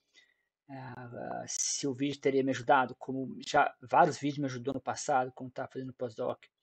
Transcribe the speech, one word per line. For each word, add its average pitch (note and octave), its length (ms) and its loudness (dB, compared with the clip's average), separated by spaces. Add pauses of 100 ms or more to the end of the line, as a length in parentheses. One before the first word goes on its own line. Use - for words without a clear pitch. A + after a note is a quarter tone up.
(720)
ah, B2 760 -10
se - 400 -4
o C#3 60 0
vídeo C3+ 260 -2
teria C3+ 240 4
me C3+ 100 2
ajudado, B2 420 4
como C3 420 -8 (100)
já - 360 4
vários C#3+ 340 6
vídeos C#3 220 -2
me C#3+ 80 0
ajudou B2+ 260 -4
no C3 80 -6
passado, B2+ 520 0
quando C3 200 -12
tava C3 180 -8
fazendo C3 220 -10
pós-doc. B2 500 -6 (200)